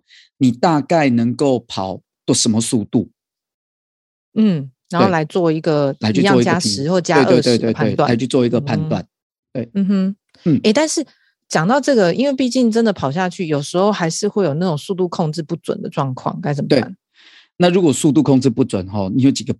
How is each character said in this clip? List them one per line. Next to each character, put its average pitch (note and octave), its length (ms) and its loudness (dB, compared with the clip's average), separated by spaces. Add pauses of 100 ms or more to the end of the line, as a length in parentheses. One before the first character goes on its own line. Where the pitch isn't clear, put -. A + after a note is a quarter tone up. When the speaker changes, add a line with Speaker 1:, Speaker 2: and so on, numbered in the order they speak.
(380)
Speaker 1:
你 C3 140 2
大 D3+ 280 2
概 D3 300 2
能 A#2 240 0
够 C3 340 0
跑 F#2+ 340 -8 (220)
到 C3+ 120 0
什 - 160 0
么 A2 100 0
速 A2+ 220 -2
度？ - 260 -2 (1300)
Speaker 2:
嗯， E3+ 340 2 (220)
然 F3 100 0
后 G3 80 4
来 D#3+ 160 0
做 E3+ 260 0
一 D#3+ 80 -2
个 D3 340 0
Speaker 1:
对。 - 80 -16
来 A2 120 0
去 F3+ 80 2
做 G3 180 4
一 A#2+ 40 4
个 - 0 -
评-， - 0 -
Speaker 2:
一 - 20 0
样 - 80 2
加 F3 60 0
十 C3+ 320 -4
或 F#3 100 2
加 D3+ 220 2
二 B2 180 4
十 - 0 -
Speaker 1:
对， - 0 -
对， A#2+ 160 2
对， - 0 -
对， A2+ 100 -2
Speaker 2:
的 A2 60 0
判 G#2+ 220 -2
断。 D3 120 2
Speaker 1:
对， C3 60 2
来 - 20 2
去 B2 120 -2
做 B2+ 180 2
一 A#2 40 0
个 A#2+ 120 0
判 C#3 280 -4
断。 F#2+ 120 -4
Speaker 2:
嗯。 - 60 -16 (460)
Speaker 1:
对。 A#2 200 -10
Speaker 2:
嗯 G3 140 -2
哼。 G3 280 -2 (280)
Speaker 1:
嗯。 D#3+ 180 2
Speaker 2:
诶， G#3 100 4
但 D4+ 160 2
是 D4+ 160 -4 (440)
讲 E3 200 0
到 C4 120 2
这 C#4 160 0
个， F3 180 4
因 B3+ 140 0
为 C#4+ 60 0
毕 C4 160 -2
竟 A#3+ 220 2
真 A3+ 120 2
的 A3 80 2
跑 C#3 200 -4
下 F3+ 180 -2
去， F3 180 -6
有 D3 140 -2
时 D#3+ 160 -6
候 G3+ 140 2
还 F3+ 180 -2
是 G#3 180 -4
会 G3+ 180 0
有 C#3+ 100 0
那 F3 100 -2
种 D#3+ 120 0
速 - 160 -8
度 F3+ 140 -2
控 E3 240 -4
制 E3 100 -6
不 D#3+ 140 -8
准 - 260 -6
的 - 80 -8
状 C3+ 240 -4
况， - 280 -8
该 C#3+ 120 -4
怎 C#3 100 -4
么 - 40 -4
办？ C3 140 2
Speaker 1:
对。 - 140 -8 (640)
那 F3 120 4
如 F#3 120 2
果 D#3 120 4
速 D#3 180 2
度 D#3 100 4
控 C3 200 4
制 C3+ 80 2
不 B2 160 2
准 F#2 240 -4
吼， G2 200 -4
你 B2 120 0
有 C#3 100 4
几 C#3 120 -4
个 G#2+ 160 -6